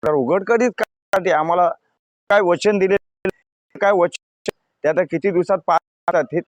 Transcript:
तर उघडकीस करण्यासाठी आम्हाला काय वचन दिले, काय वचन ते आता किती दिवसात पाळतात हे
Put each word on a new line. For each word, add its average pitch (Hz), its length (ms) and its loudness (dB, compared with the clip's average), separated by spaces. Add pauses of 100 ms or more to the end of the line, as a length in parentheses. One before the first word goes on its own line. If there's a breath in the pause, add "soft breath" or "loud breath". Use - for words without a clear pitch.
तर 151 60 0
उघडकीस 180 460 0
करण्यासाठी 196 720 -2
आम्हाला 165 400 2 (600)
काय 202 100 4
वचन 196 380 2
दिले, 190 180 2 (840)
काय 202 120 2
वचन - 580 -4
ते - 380 -8
आता 160 140 0
किती 170 280 -4
दिवसात 180 360 0
पाळतात 170 640 -2
हे 160 80 -2 (120)